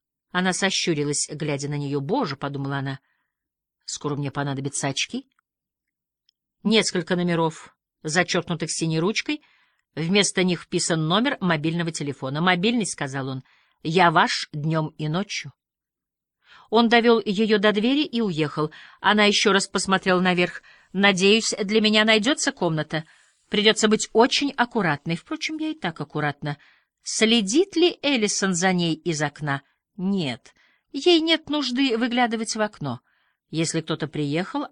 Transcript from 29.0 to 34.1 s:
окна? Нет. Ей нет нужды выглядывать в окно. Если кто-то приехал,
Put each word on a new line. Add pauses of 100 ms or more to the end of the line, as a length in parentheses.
окна? (340)
Нет. (380)
Ей
нет
нужды
выглядывать
в
окно. (500)
Если
кто-то
приехал,